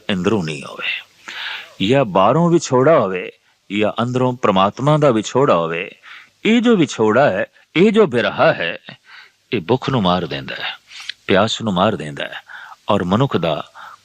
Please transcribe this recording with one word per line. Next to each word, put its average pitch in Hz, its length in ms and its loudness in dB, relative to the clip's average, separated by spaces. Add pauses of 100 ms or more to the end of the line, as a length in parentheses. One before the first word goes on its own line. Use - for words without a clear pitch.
(120)
ਅੰਦਰੂਨੀ 90 500 -2
ਹੋਵੇ, - 1300 -10
ਜਾਂ 135 160 4
ਬਾਹਰੋਂ 113 460 2
ਵਿਛੋੜਾ 151 480 4
ਹੋਵੇ 95 320 -2 (400)
ਜਾਂ 104 220 -2 (100)
ਅੰਦਰੋਂ 127 300 0
ਪ੍ਰਮਾਤਮਾ 110 680 0
ਦਾ 147 120 4
ਵਿਛੋੜਾ 117 460 2
ਹੋਵੇ। 82 340 -4 (540)
ਇਹ 226 160 4
ਜੋ 233 160 4
ਵਿਛੋੜਾ 120 540 2
ਹੈ, 98 160 -4 (300)
ਇਹ 202 160 6
ਜੋ 208 140 4
ਬਿਰਹਾ 120 460 0
ਹੈ, 87 260 -4 (760)
ਇਹ 117 80 -2
ਭੁੱਖ 117 300 -2
ਨੂੰ 127 120 0
ਮਾਰ 90 240 0
ਦਿੰਦਾ 69 280 -10
ਹੈ, - 220 -10 (500)
ਪਿਆਸ 98 360 0
ਨੂੰ 110 100 -4
ਮਾਰ 95 240 0
ਦਿੰਦਾ 73 280 -10
ਹੈ - 180 -14 (460)
ਔਰ 98 160 0
ਮਨੁੱਖ 110 320 0
ਦਾ 82 260 -2 (420)